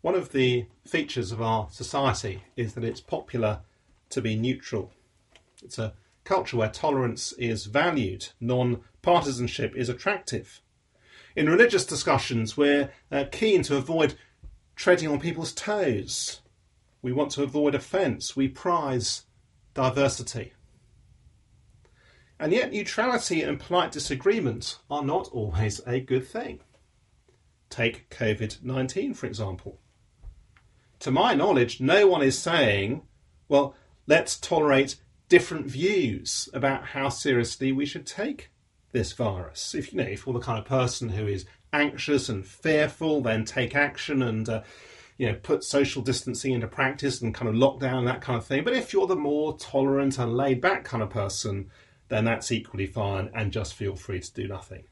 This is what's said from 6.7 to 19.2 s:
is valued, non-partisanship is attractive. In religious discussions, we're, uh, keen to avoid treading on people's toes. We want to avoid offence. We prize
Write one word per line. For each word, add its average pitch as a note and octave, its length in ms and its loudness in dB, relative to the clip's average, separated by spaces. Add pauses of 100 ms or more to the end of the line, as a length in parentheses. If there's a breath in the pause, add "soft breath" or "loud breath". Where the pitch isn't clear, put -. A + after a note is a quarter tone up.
is A2+ 260 -2
valued, A#2+ 640 0 (100)
non-partisanship B2 1400 0
is B2+ 140 -2
attractive. - 720 -4 (720 loud breath)
In D3 140 2
religious G3+ 380 8
discussions, C3 680 0
we're, C#3+ 360 4 (200 loud breath)
uh, C#3+ 220 -2
keen G#3 300 4
to C#3+ 160 0
avoid D3+ 360 2 (600 soft breath)
treading E3+ 320 4
on C#3+ 120 0
people's E3 340 -4
toes. - 880 -2 (580)
We B2 140 -2
want C#3+ 160 0
to C#3 120 -4
avoid C#3+ 320 2
offence. C#3+ 640 -2
We C3+ 120 2
prize C3+ 720 -2 (500)